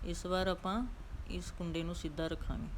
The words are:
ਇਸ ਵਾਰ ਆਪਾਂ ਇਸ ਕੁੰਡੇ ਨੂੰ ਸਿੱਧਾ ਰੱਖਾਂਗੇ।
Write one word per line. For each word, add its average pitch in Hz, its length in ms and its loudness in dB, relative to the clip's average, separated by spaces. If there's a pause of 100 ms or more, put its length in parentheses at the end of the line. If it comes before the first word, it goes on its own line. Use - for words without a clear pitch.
ਇਸ 170 220 -2
ਵਾਰ 185 200 6
ਆਪਾਂ 190 400 2 (440)
ਇਸ 180 200 -2
ਕੁੰਡੇ 165 320 0
ਨੂੰ 170 120 0
ਸਿੱਧਾ 160 320 0
ਰੱਖਾਂਗੇ। 160 400 0 (120)